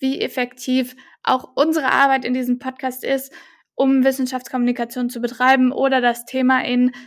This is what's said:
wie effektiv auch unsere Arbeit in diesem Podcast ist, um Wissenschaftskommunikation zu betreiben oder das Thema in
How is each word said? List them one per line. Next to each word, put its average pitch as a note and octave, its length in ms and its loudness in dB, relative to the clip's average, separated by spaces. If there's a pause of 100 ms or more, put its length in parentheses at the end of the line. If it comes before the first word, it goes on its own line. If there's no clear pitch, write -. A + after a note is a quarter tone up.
wie C4+ 220 -2
effektiv B3+ 760 -4 (260)
auch - 320 -4
unsere D#4 380 0
Arbeit C4+ 320 2
in B3+ 80 -2
diesem B3 260 -2
Podcast B3+ 460 -8
ist, C4 260 -4 (440)
um C4+ 300 2
Wissenschaftskommunikation B3 1040 -2
zu A#3+ 120 -8
betreiben B3+ 520 4
oder C4 300 2
das A#3+ 240 0
Thema C4 360 2
in B3 300 2 (140)